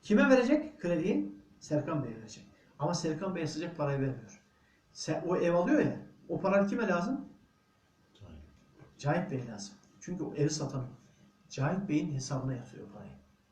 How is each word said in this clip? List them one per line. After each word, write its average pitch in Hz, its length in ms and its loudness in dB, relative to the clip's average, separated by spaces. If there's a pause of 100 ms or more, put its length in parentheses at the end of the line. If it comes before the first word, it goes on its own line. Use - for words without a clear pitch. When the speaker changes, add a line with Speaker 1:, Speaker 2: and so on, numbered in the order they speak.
Speaker 1:
Kime 262 280 6
verecek 262 500 4
krediyi? 180 580 0 (200)
Serkan 151 460 -2
Bey'e 113 120 -10
verecek. - 300 -18 (320)
Ama 170 160 0
Serkan 170 400 -2
Bey'e 165 120 -2
sıcak 160 300 -6
parayı 139 240 0
vermiyor. - 420 -4 (500)
Sen, - 360 -4
o 175 80 2
ev 170 180 4
alıyor 240 260 6
ya, 143 160 2 (320)
o 170 120 -2
para 196 260 4
kime 226 220 0
lazım? 202 400 0 (880)
Speaker 2:
Cahit. 82 240 -20 (600)
Speaker 1:
Cahit 170 320 0
Bey'e 123 160 -4
lazım. - 280 -12 (260)
Çünkü 175 240 -6
o - 100 -6
evi 147 160 2
satamıyor. 131 400 -4 (580)
Cahit 156 400 -2
Bey'in 151 240 0
hesabına 131 400 -4
yatıyor - 360 -10
parayı. - 220 -16 (420)